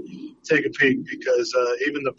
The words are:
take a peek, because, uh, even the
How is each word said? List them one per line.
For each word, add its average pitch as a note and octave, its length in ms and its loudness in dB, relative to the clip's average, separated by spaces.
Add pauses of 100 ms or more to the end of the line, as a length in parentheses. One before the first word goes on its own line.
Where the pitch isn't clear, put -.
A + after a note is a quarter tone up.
(440)
take D#3 220 2
a - 60 0
peek, C3+ 340 2
because, B2 500 0
uh, B2 320 2
even C#3+ 160 -4
the C3 160 -2